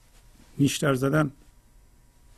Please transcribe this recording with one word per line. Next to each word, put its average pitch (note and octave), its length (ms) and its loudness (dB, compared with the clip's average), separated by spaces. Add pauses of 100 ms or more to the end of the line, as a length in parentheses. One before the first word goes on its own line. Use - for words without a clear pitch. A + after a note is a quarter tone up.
(580)
نیشتر C#3 360 0
زدن، C3+ 380 0 (1080)